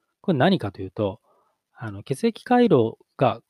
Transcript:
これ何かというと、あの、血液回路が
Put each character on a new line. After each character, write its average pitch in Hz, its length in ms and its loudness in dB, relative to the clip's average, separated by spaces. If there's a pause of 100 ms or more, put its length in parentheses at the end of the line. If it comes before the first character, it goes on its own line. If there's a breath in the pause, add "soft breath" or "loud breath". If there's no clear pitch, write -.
(200)
こ - 120 -2
れ 143 60 0
何 165 200 2
か 101 140 -6
と - 100 -12
い 95 40 -10
う 92 40 -12
と、 98 300 -6 (540)
あ 110 160 -14
の、 98 120 -14
血 - 240 -6
液 - 180 -6
回 247 240 4
路 120 280 2 (200)
が 117 340 -2